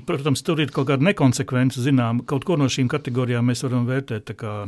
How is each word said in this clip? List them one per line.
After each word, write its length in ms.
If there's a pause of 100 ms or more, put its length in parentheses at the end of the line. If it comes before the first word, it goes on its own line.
protams, 400
tur 160
ir 140
kaut 160
kāda 180
nekonsekvence, 720
zinām, 460
kaut 180
ko 160
no 80
šīm 240
kategorijām 560
mēs 160
varam 240
vērtēt 400
tā 80
kā 160 (160)